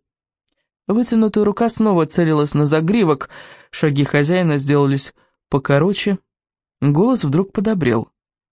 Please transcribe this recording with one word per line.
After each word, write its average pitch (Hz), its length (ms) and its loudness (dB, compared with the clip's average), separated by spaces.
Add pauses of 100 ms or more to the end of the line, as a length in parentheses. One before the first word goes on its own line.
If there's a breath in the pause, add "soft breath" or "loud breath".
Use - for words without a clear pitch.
(880)
Вытянутая 220 580 0
рука 214 260 0
снова 196 360 0
целилась 156 480 0
на 147 120 2
загривок, 160 640 0 (400 loud breath)
шаги 143 340 0
хозяина 151 540 0
сделались 139 560 0 (340)
покороче. 170 680 0 (640)
Голос 175 440 2
вдруг 160 280 -2
подобрел. 160 580 -2 (420)